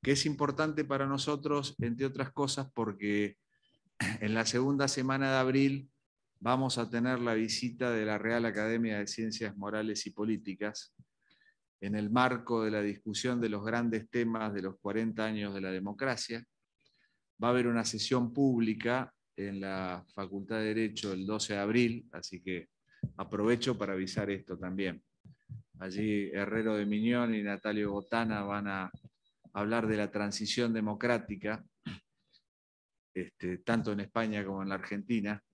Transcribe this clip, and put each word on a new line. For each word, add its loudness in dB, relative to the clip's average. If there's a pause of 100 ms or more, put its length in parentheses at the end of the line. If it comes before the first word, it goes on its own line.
que 4
es 2
importante 2
para 0
nosotros, 0
entre 0
otras -4
cosas, -2
porque 0 (640)
en 0
la 2
segunda 2
semana 2
de 4
abril 4 (480)
vamos 2
a 0
tener 2
la 2
visita 0
de 0
la 0
Real 2
Academia 2
de -2
Ciencias -4
Morales -2
y -6
Políticas -4 (840)
en -4
el 0
marco 4
de 2
la 2
discusión -2
de 2
los -4
grandes 0
temas 0
de -4
los -6
cuarenta -2
años -4
de -6
la -4
democracia. -4 (1000)
Va 4
a 6
haber 6
una 2
sesión 2
pública 2 (260)
en -4
la -4 (120)
Facultad -6
de 0
Derecho 0
el -2
doce -2
de 0
abril, 2
así -12
que -6 (480)
aprovecho 2
para -2
avisar -2
esto -6
también. -4 (720)
Allí -2
Herrero 0
de 0
Miñón 2
y 0
Natalio -2
Botana 0
van -2
a -4 (640)
hablar 0
de 2
la 0
transición 0
democrática, -2 (1500)
este, -6
tanto 0
en -2
España -2
como -4
en -4
la -2
Argentina. -2 (140)